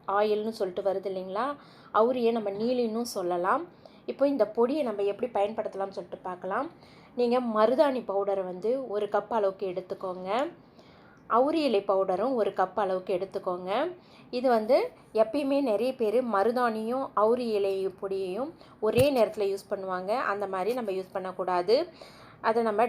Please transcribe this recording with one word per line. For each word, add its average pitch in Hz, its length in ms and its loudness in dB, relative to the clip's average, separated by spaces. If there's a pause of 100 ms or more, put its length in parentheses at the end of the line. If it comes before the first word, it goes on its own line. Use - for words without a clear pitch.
(180)
ஆயில்னு 214 400 2
சொல்லிட்டு 190 300 -2
வருது 190 240 -2
இல்லைங்களா, 190 340 -4 (540)
அவுரியை 233 380 2
நம்ம 208 140 -2 (100)
நீலின்னு 233 420 0 (120)
சொல்லலாம். 185 480 0 (480)
இப்போ 269 220 0
இந்த 302 120 4 (120)
பொடியை 269 320 2
நம்ம 202 240 -2
எப்படி 202 240 -4
பயன்படுத்தலாம்னு 202 640 -2
சொல்லிட்டு 180 280 -12
பார்க்கலாம். 190 400 -4 (520)
நீங்க 240 200 2 (160)
மருதாணி 247 540 4
பவுடரை 196 420 0
வந்து 185 220 -2 (220)
ஒரு 208 200 -2
கப் 208 240 0
அளவுக்கு 196 340 0
எடுத்துக்கோங்க. 185 560 -8 (1000)
அவுரி 285 380 4
இலை 214 120 4 (100)
பவுடரும் 190 500 2
ஒரு 202 200 2
கப் 185 240 0
அளவுக்கு 185 340 -2
எடுத்துக்கோங்க. 185 520 -6 (680)
இது 254 180 0
வந்து 220 220 4 (440)
எப்பயுமே 277 360 2 (100)
நிறைய 220 320 0
பேர் 214 180 2 (160)
மருதாணியும் 233 720 0 (160)
அவுரி 233 240 4 (120)
இலை 196 140 2 (280)
பொடியையும் 190 500 -4 (380)
ஒரே 226 180 6 (100)
நேரத்துல 214 360 2
யூஸ் 196 200 -8
பண்ணுவாங்க. 190 400 -4 (200)
அந்த 202 220 -4
மாதிரி 190 240 -2
நம்ம 220 200 -4
யூஸ் 185 180 -8
பண்ணக்கூடாது. 185 600 0 (720)
அதை 226 180 2
நம்ம 214 220 2